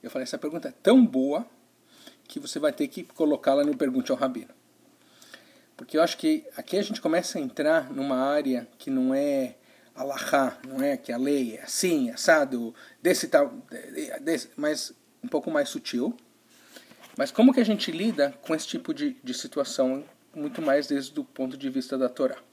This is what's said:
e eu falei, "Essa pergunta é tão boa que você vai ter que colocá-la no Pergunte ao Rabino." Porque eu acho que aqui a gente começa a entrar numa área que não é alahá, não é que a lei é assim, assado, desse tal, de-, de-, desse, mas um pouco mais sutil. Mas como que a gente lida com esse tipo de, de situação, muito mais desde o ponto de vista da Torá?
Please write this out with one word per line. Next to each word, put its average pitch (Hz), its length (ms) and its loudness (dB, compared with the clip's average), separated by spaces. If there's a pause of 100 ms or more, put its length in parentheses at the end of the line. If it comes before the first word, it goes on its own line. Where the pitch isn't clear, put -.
e - 40 -18
eu - 60 -12
falei, - 120 -6
"Essa - 140 -8
pergunta 156 320 -8
é - 20 -10
tão 247 320 8
boa 143 400 2 (800)
que - 140 -12
você 143 200 -8
vai 147 120 2
ter 143 160 -2
que 175 160 -10
colocá-la 143 600 2
no 147 120 0
Pergunte 127 360 0
ao 127 60 2
Rabino." 127 360 -4 (1200)
Porque 123 220 -6
eu 160 60 6
acho 160 140 0
que 156 280 0 (100)
aqui - 220 -4
a 208 60 0
gente - 180 -6
começa 220 380 -2
a - 20 -4
entrar 277 500 0
numa 135 260 -2
área 135 500 0 (100)
que - 140 -8
não 131 200 2
é 135 440 0 (400)
alahá, 135 720 -2
não 131 160 -4
é 139 140 0
que - 140 -10
a 120 60 -4
lei 131 400 0
é - 60 -16
assim, 147 480 0
assado, 131 640 2 (260)
desse 175 260 2
tal, 143 220 4 (220)
de-, - 200 -16
de-, - 280 -8
desse, 147 360 -2
mas 147 380 -4 (300)
um - 40 -10
pouco 160 220 -2
mais 151 200 0
sutil. 135 460 -4 (1000)
Mas - 160 -2
como 254 200 8
que 262 80 4
a 233 40 4
gente 202 280 0
lida 160 520 0
com 160 100 -2
esse 160 140 -4
tipo - 260 -6
de, 143 300 -4
de 123 100 -8
situação, 135 680 -2 (320)
muito 147 260 -6
mais 143 240 2
desde 139 340 -4
o 135 40 -6
ponto 131 340 -8
de 135 100 -8
vista 131 300 -4
da 127 100 2
Torá? 131 300 -2 (160)